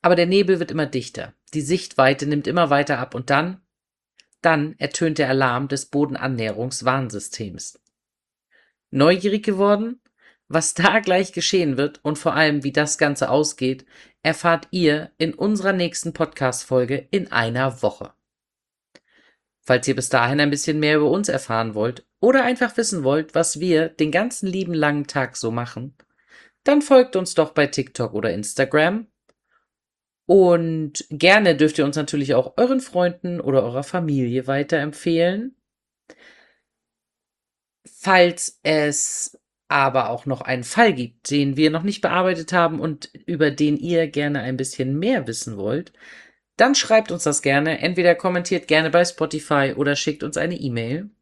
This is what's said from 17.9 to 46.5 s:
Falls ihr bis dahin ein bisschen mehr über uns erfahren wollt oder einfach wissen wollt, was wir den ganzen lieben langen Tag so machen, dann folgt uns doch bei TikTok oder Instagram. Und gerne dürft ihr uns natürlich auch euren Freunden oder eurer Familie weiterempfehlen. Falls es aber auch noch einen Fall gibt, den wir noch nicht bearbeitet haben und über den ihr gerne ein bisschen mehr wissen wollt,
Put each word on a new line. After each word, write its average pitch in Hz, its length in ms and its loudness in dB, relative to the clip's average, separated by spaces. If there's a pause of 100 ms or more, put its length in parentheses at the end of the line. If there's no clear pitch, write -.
Falls 123 260 0
ihr 131 80 0
bis - 140 -6
dahin 131 320 2
ein 147 80 2
bisschen 147 320 -2
mehr 151 160 2
über 151 140 2
uns 202 180 -2
erfahren 113 460 -2
wollt 113 320 -4 (120)
oder 254 240 4
einfach 240 360 -2
wissen 202 260 -2
wollt, 151 300 0
was 165 260 0
wir 165 300 2
den 156 200 -2
ganzen 202 360 -6
lieben 185 260 -4
langen 147 340 0
Tag 127 300 -4
so 117 140 -4
machen, 120 440 -8 (680)
dann 294 160 4
folgt 262 340 6
uns 185 200 -2
doch 156 160 2
bei 147 160 2
TikTok - 480 -6
oder 104 180 -2
Instagram. 151 760 0 (1200)
Und 170 840 4
gerne 175 460 6
dürft 151 220 2
ihr 151 60 4
uns 143 120 -2
natürlich 143 400 -2
auch - 200 0
euren 254 240 2
Freunden 175 600 -4
oder 135 240 2
eurer 120 180 -6
Familie 135 640 -2
weiterempfehlen. 165 1080 -2 (2250)
Falls - 800 2
es - 800 -2 (260)
aber 135 440 2
auch 117 160 -6
noch 135 140 -4
einen 127 220 -4
Fall 214 300 4
gibt, 123 400 -6
den 139 240 0
wir 156 160 4
noch 160 100 -4
nicht 202 180 -4
bearbeitet 175 520 0
haben 165 260 2
und 156 340 -8 (140)
über 147 240 2
den 151 260 0
ihr 165 300 0
gerne 147 360 -4
ein 127 140 -6
bisschen 131 440 -4
mehr 202 260 -2
wissen 113 300 -8
wollt, 110 360 -4 (640)